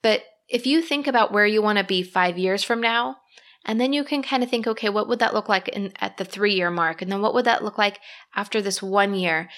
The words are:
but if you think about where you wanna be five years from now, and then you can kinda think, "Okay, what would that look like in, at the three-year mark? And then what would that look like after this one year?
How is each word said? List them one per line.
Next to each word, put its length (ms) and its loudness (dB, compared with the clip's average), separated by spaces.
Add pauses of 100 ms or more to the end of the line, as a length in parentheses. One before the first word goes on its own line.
but 200 2 (260)
if 160 -2
you 160 4
think 260 -2
about 240 2
where 140 4
you 160 4
wanna 240 2
be 180 0
five 340 0
years 240 0
from 200 -2
now, 360 0 (480)
and 160 0
then 100 2
you 140 0
can 160 -2
kinda 260 0
think, 180 -2
"Okay, 220 -2
what 220 0
would 100 0
that 140 2
look 160 -2
like 180 2
in, 320 -6
at 160 -6
the 80 -8
three-year 480 0
mark? 300 -2
And 100 -6
then 100 -2
what 120 2
would 100 2
that 220 2
look 120 -6
like 220 0 (340)
after 280 -2
this 200 -4
one 320 2
year? 440 -2